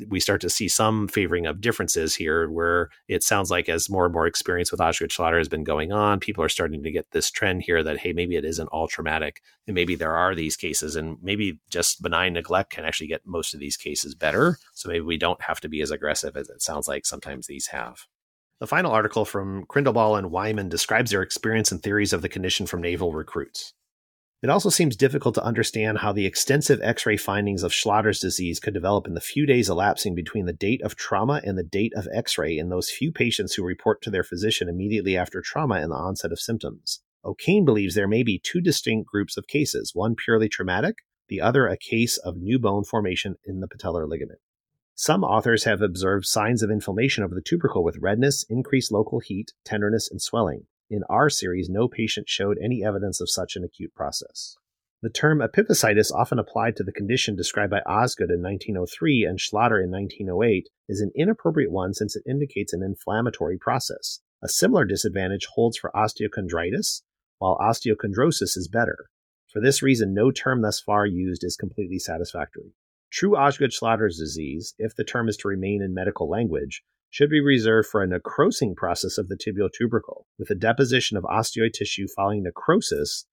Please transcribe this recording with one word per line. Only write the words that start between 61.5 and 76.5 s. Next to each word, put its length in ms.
one 240
since 220
it 100
indicates 460
an 100
inflammatory 720
process. 640
A 60
similar 360
disadvantage 720
holds 240
for 160
osteochondritis, 1080
while 200
osteochondrosis 1000
is 100
better. 440
For 140
this 240
reason, 280
no 200
term 280
thus 200
far 260
used 380
is 120
completely 440
satisfactory. 720
True 240
Osgood 340
Schlatter's 480
disease, 580
if 200
the 80
term 240
is 80
to 100
remain 360
in 120
medical 340
language, 540